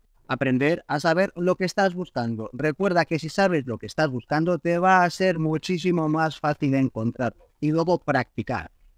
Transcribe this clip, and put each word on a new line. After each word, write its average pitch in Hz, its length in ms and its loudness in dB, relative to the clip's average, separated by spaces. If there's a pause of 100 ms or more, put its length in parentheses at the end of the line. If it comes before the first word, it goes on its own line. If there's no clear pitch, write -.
(300)
Aprender 131 580 0
a 143 140 -2
saber 180 340 2
lo 175 220 0
que 190 80 -2
estás 190 280 0
buscando. 117 600 -6
Recuerda 160 500 0
que 156 160 -2
si 160 80 -8
sabes 170 400 0
lo 113 100 -4
que - 80 -14
estás 156 240 0
buscando, 156 500 -2
te 170 200 -2
va 185 240 6
a 175 60 2
ser 185 280 0
muchísimo 160 680 0
más 156 320 0
fácil 147 360 0
encontrarlo. 120 760 -2 (100)
Y 147 120 0
luego 165 280 2
practicar, 120 720 -4 (260)